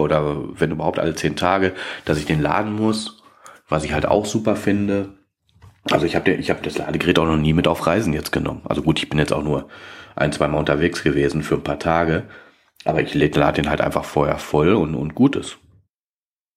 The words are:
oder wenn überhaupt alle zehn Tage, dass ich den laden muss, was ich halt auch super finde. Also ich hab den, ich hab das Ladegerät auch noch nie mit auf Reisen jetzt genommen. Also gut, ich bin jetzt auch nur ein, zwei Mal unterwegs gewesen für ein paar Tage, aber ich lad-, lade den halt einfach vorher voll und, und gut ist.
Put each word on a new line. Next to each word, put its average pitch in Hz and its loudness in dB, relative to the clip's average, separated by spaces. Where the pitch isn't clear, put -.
oder 76 0
wenn 80 2
überhaupt 80 -2
alle 80 0
zehn 78 -2
Tage, 92 2
dass 78 0
ich 76 -6
den 78 0
laden 95 0
muss, 110 -2
was 78 0
ich 76 -6
halt 76 0
auch 104 2
super 107 0
finde. 101 -2
Also - 2
ich 82 0
hab 85 0
den, 92 2
ich - -2
hab - -4
das 78 -6
Ladegerät 82 0
auch 80 4
noch 80 2
nie 78 4
mit - 4
auf 82 0
Reisen 90 2
jetzt 71 -4
genommen. - -4
Also 73 -2
gut, 76 2
ich - -6
bin 76 -2
jetzt 73 2
auch 73 -2
nur 71 -2
ein, 76 0
zwei 73 0
Mal 73 0
unterwegs 78 0
gewesen 73 0
für 80 -2
ein 78 -2
paar 73 -4
Tage, 82 0
aber 78 0
ich - -2
lad-, 73 2
lade 73 2
den 73 0
halt 76 0
einfach 76 0
vorher 73 0
voll 78 2
und, 90 0
und 73 -6
gut 135 4
ist. - -8